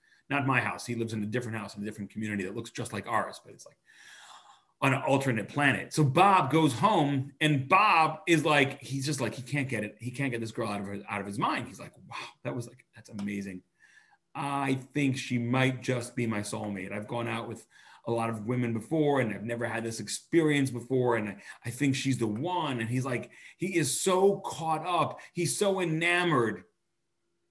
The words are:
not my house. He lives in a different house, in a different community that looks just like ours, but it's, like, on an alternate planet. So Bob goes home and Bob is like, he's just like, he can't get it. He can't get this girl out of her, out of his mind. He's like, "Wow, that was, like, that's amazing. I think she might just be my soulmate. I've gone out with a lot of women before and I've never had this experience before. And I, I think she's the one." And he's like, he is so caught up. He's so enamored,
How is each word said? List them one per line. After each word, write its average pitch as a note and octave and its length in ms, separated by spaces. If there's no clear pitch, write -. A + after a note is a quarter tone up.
not C#3 160
my B2+ 140
house. G#2+ 260
He A#2+ 80
lives A2+ 180
in G#2+ 120
a - 20
different A2 320
house, G2+ 180
in G2+ 60
a - 20
different G#2 240
community G#2+ 360
that A2 100
looks A2+ 160
just - 220
like G2+ 160
ours, G#2 360
but - 80
it's, - 140
like, - 120
on C3+ 140
an B2+ 80
alternate C3+ 460
planet. C3 440
So D#3 120
Bob D#3+ 480
goes D#3 200
home C#3+ 680
and D3 280
Bob F3+ 600
is D#3+ 160
like, C#3+ 360
he's C3+ 240
just C#3 160
like, A2+ 140
he B2 80
can't C#3 260
get A2 140
it. G#2 160
He A#2 140
can't C#3 180
get A#2 100
this A2+ 120
girl A2+ 160
out G2+ 140
of G2 40
her, G2+ 140
out G2+ 100
of F#2+ 60
his G2+ 140
mind. A#3 260
He's - 140
like, - 140
"Wow, - 200
that C#3 100
was, A#2+ 140
like, - 260
that's - 160
amazing. G2+ 520
I C#3 420
think C#3 220
she B2 220
might B2+ 440
just A#2+ 320
be A#2+ 140
my G#2+ 140
soulmate. G2+ 500
I've G#2+ 160
gone A#2+ 180
out A2+ 220
with A2 180
a A#2+ 60
lot A2+ 180
of A2 160
women A#2+ 260
before C#3+ 480
and G#2+ 140
I've G2 100
never A#2 220
had A#2 180
this A2+ 160
experience C#3+ 680
before. B2 460
And G#2 120
I, G2 80
I A#2+ 40
think C#3 240
she's C3+ 220
the A2 100
one." C#3 540
And A2+ 80
he's B2 160
like, B2 260
he F3+ 180
is - 240
so F#3+ 460
caught D#3+ 400
up. E3 340
He's E3+ 240
so G3 220
enamored, E3 840